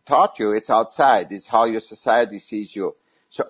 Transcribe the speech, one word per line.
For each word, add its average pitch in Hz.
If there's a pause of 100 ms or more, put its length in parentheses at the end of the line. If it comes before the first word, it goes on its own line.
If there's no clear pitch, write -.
taught 160
you 107
it's 107
outside. 113
It's 98
how 113
your 113
society 110
sees 107
you. 95 (340)
So -